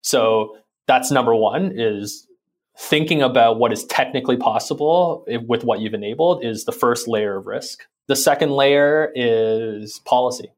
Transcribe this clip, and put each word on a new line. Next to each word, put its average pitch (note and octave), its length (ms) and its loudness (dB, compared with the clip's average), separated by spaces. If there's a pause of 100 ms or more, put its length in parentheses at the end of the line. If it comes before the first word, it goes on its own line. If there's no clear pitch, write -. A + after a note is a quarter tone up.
So A2 540 0 (300)
that's C3 240 2
number A#2 240 4
one, A#2 400 0
is G#2 520 -4 (480)
thinking D#3 460 0
about A#2 380 4
what A#2 120 2
is G#2+ 140 -6
technically B2+ 520 -2
possible D3+ 960 0
i-, A#2 60 -4
with A#2 260 -4
what A2 160 -2
you've A2 140 -6
enabled A2 500 -2
is A2+ 220 -6
the A#2 60 -4
first A#2+ 360 -2
layer G#2 300 -2
of F#2+ 80 -10
risk. - 400 -10 (260)
The C3+ 60 2
second D3 340 2
layer C#3+ 640 4
is A2 840 -2
policy. B2 580 -2